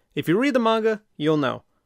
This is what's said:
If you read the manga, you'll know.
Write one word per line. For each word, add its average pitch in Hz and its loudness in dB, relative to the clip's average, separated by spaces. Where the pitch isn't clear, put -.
If 143 -6
you 165 2
read 269 0
the 254 2
manga, 220 0
you'll 156 0
know. 117 -2